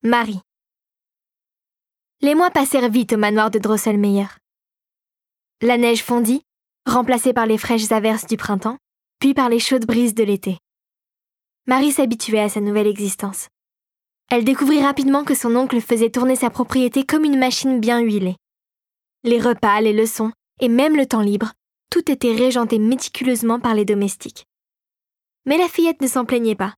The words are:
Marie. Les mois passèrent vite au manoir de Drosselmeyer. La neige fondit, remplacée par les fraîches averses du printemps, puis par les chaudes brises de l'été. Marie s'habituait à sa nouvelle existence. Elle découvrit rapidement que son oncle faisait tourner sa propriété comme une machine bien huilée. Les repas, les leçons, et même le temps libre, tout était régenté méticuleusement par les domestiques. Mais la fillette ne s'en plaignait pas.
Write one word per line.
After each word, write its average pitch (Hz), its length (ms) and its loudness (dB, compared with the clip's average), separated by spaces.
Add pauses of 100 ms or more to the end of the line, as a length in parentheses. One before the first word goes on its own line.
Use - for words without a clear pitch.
Marie. 226 360 -2 (1800)
Les 294 140 2
mois 349 160 2
passèrent 269 400 0
vite 233 220 0
au 220 40 0
manoir 214 320 2
de 220 80 -4
Drosselmeyer. 202 720 0 (1400)
La 240 140 2
neige 233 260 2
fondit, 240 400 0 (420)
remplacée 247 480 0
par 233 140 0
les 220 100 2
fraîches 220 340 -2
averses 220 360 0
du 220 100 -2
printemps, 220 400 -4 (400)
puis 277 160 2
par 254 160 0
les 233 80 2
chaudes 233 300 0
brises 233 260 0
de 220 100 0
l'été. 196 360 -2 (1040)
Marie 269 260 2
s'habituait 226 480 -2
à 208 100 0
sa 208 120 -6
nouvelle 208 240 0
existence. 202 640 -6 (840)
Elle 240 160 0
découvrit 277 380 2
rapidement 277 400 0
que 277 100 -2
son 233 220 -2
oncle 247 260 0
faisait 226 300 0
tourner 254 240 0
sa 247 160 -2
propriété 254 520 0
comme 311 200 0
une 277 160 2
machine 254 400 0
bien 233 200 0
huilée. 208 360 -2 (880)
Les 233 180 2
repas, 220 400 2
les 220 120 2
leçons, 220 380 0 (280)
et 254 100 2
même 285 260 2
le 269 120 2
temps 220 160 0
libre, 208 280 -2 (380)
tout 330 220 0
était 247 240 0
régenté 233 420 0
méticuleusement 233 840 -2
par 233 140 -2
les 208 120 2
domestiques. 202 600 -4 (1000)
Mais 285 100 2
la 359 100 2
fillette 330 360 0
ne 262 40 -2
s'en 247 180 -2
plaignait 233 280 0
pas. 202 240 -6